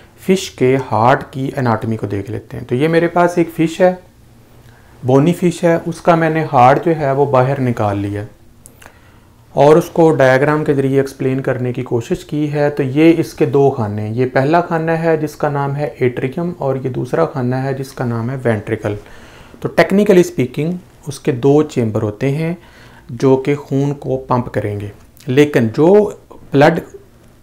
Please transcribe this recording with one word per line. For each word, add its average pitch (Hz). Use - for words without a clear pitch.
फिश -
के 127
हार्ट 123
की 135
anatomy 113
को -
देख 101
लेते 110
हैं। 120
तो 123
ये 147
मेरे 165
पास 175
एक 165
फिश 165
है, 180
बोनी 139
फिश 175
है, 165
उसका 165
मैंने 160
हार्ट 135
जो 165
है 143
वो 139
बाहर 131
निकाल 113
लिया 101
और 147
उसको 165
diagram 135
के 143
ज़रिए 135
explain 135
करने 123
की 123
कोशिश 123
की 151
है। 147
तो 147
ये 147
इसके 160
दो 139
खाने 104
हैं, 107
ये 127
पहला 143
खाना 165
है 165
जिसका 147
नाम 139
है 147
atrium 147
और 135
ये 131
दूसरा 135
खाना 127
है 135
जिसका 135
नाम 117
है 135
ventricle। 107
तो -
technically 190
speaking 151
उसके -
दो 139
chamber 110
होते 110
हैं 160
जो 131
कि 139
खून 143
को 131
pump 123
करेंगे, 104
लेकिन 135
जो 180
blood 160